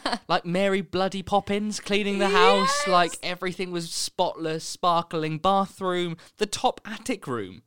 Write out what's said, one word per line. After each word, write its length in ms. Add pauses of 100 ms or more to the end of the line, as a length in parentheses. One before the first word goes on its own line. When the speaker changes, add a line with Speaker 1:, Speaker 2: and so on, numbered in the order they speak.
(140)
Speaker 1:
<laughs> 140
Speaker 2:
like 160
Mary 380
Bloody 400
Poppins, 580
cleaning 380
the 120
house. 500
Speaker 1:
Yes. 80
Speaker 2:
Like, 240 (100)
everything 480
was 220
spotless, 720
sparkling. 720
Bathroom, 800 (220)
the 80
top 360
attic 440
room, 400